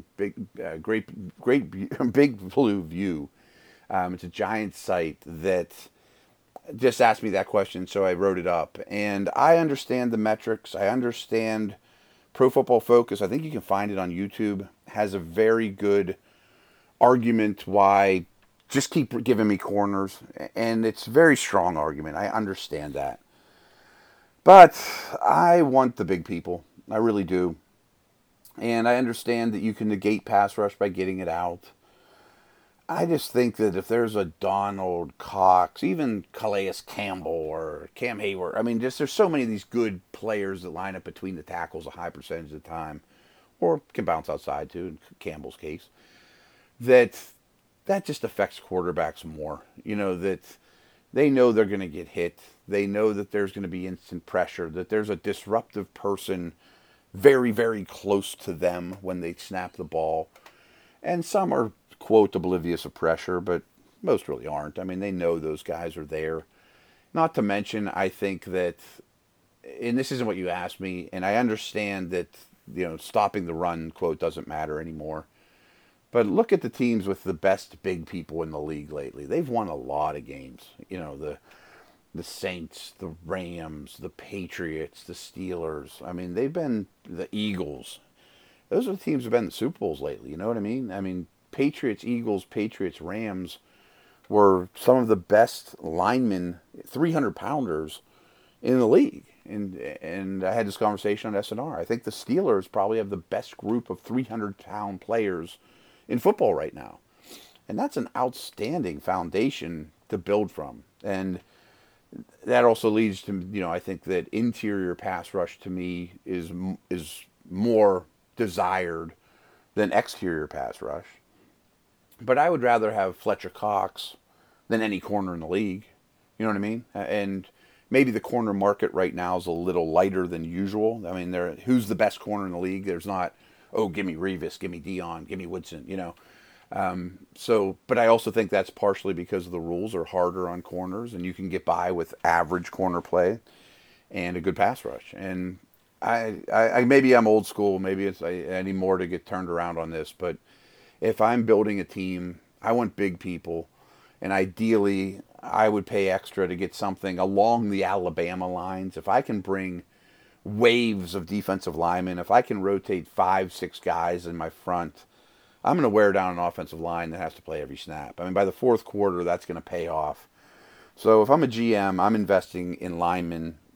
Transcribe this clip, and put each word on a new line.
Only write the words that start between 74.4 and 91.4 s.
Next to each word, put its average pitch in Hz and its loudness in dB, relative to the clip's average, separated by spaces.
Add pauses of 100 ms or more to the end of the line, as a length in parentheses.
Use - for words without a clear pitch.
matter 78 -6
anymore." 78 -10 (840)
But 117 4
look 202 2
at 185 4
the 123 -4
teams 117 0
with 95 -4
the 92 -2
best - -2
big 87 -4
people 82 -8
in 80 -8
the 76 -8
league 76 -8
lately. 71 -10
They've 135 -4
won 113 -2
a 80 -6
lot 71 -4
of 71 -12
games. 67 -18 (240)
You 92 -10
know, 76 -12
the, 73 -10 (760)
the 80 -10
Saints, - -10
the 82 -12 (120)
Rams, 82 -10
the 90 -12
Patriots, 82 -10
the 90 -16
Steelers. 82 -10
I 85 -12
mean, 90 -8
they've 135 -2
been, 131 -2 (200)
the 87 -10
Eagles. 90 -6 (720)
Those 254 0
are - -2
the 202 -6
teams 151 -4
that 120 -8
have 113 -8
been 117 4
in - -2
the - -8
Super 147 -4
Bowls 78 -4
lately. 65 -8
You 78 -12
know 98 -6
what 117 -2
I 107 -4
mean? 113 -4
I 98 -8
mean, 92 -6 (240)